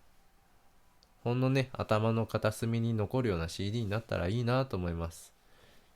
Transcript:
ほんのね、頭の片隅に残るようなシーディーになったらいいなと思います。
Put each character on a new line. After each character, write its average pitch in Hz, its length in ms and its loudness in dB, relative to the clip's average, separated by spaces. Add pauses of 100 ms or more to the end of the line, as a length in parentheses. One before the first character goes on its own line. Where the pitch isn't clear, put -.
(1200)
ほ 120 120 0
ん 127 40 0
の 131 120 2
ね、 135 220 2
頭 110 400 2
の 113 120 2
片 107 260 0
隅 113 300 0
に 117 140 0
残 107 280 0
る 117 60 2
よ 92 60 2
う - 20 0
な 82 100 -2
シ 95 200 -4
ー 101 40 -2
デ 113 60 -2
ィ 120 40 -2
ー - 20 -2
に 101 80 -4
な 107 80 0
っ - 40 -8
た - 140 -2
ら 87 100 0
い 110 120 0
い 123 40 0
な 127 220 2
と 131 100 -6
思 90 140 0
い 85 60 -2
ま 85 160 -4
す。 - 200 -18 (640)